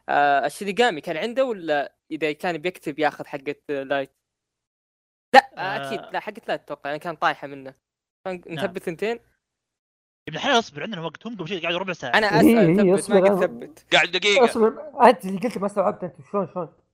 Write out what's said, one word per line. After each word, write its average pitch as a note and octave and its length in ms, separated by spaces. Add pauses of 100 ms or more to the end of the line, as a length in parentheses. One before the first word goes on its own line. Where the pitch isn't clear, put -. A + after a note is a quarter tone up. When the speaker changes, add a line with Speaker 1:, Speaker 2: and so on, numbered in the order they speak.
Speaker 1:
آه، C#3+ 380
الشينيغامي G3 540
كان E3 160
عنده A#3 280
ولا E3 500 (160)
إذا D3+ 220
كان E3+ 260
بيكتب D3+ 400
ياخذ D3 280
حقة C#3 300 (120)
لايت؟ C#3 420 (1200)
لا، - 220
آه، - 40
Speaker 2:
آه. G#3+ 280
Speaker 1:
أكيد، G#3 120 (120)
لا، F3+ 80
حقة G#3 280
لايت E3 120
أتوقع، C#3+ 300
يعني D3+ 80
كان E3 180
طايحة D#3 300
منه. C3+ 280 (520)
Speaker 2:
نعم. F3+ 140
Speaker 1:
فنثبت F#3 420
سنتين؟ G3 360 (1120)
Speaker 2:
ابن D#3 80
الحلال، A#3 220
اصبر، D3 240
عندنا F#3+ 180
وقت، E3 260
هم A#3 100
قبل E3 120
شوي F#3 120
قاعد E3+ 140
ربع F#3 180
ساعة. C3+ 180
Speaker 1:
أنا G#3+ 160
Speaker 3:
إيه، G#3 140
Speaker 1:
أسأل، A3+ 180
Speaker 3:
إيه، F3 180
Speaker 1:
ثبت، G3+ 100
ما F3+ 80
Speaker 3:
اصبر، G3 260
Speaker 1:
قد F#3+ 100
Speaker 3:
أصبر. F#3+ 160
Speaker 1:
ثبت. - 460
Speaker 4:
قاعد E3+ 180
دقيقة. F#3+ 340
Speaker 3:
اصبر، A3+ 480 (100)
أنت A#3 220
اللي F#3+ 140
قلت G#3+ 200
ما G3 80
استوعبت G3 380
أنت، F3 100 (160)
شلون، G3 220
شلون؟ F3 200 (220)